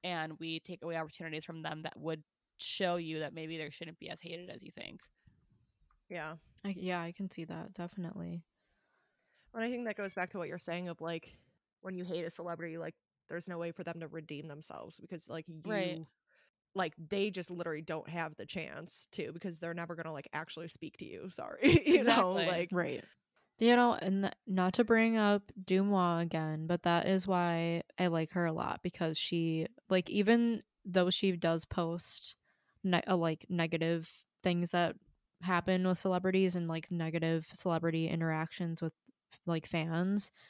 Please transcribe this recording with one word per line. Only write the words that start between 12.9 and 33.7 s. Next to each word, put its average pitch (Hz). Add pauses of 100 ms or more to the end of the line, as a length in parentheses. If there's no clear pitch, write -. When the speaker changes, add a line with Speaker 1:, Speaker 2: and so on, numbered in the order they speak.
Speaker 2:
there's 170
no 175
way 170
for 175
them 170
to 160
redeem 156
themselves -
because, -
like, 160
you 160
Speaker 1:
Right. 180 (680)
Speaker 2:
like, 180
they 196
just 180
literally 165
don't 160
have 160
the -
chance -
to, 160
because 170
they're 170
never 170
gonna, 160
like, 143
actually 160
speak -
to -
you. -
Sorry. -
<laughs> -
You 302
know, 220
Speaker 1:
Exactly. 170
Speaker 2:
like 175
Speaker 3:
Right. 160 (540)
You 240
know, 240
and 196
th-, - (120)
not 185
to 240
bring 226
up 202 (100)
Dumois 185
again, 160
but 175
that 170
is 190
why 170 (160)
I 180
like 160
her 175
a 160
lot, -
because 160
she, 165 (240)
like, 185
even 233 (220)
though 180
she 190
does 165
post - (460)
ne-, 180
uh, 185
like, 165
negative 165 (180)